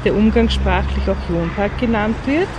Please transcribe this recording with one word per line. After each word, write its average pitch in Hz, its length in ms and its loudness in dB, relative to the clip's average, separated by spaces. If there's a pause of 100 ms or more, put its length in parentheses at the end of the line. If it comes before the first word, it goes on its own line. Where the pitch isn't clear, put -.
der 196 100 2
umgangssprachlich 208 920 2
auch 196 220 -4
Jonpark 175 480 -2
genannt 220 480 0
wird 311 340 0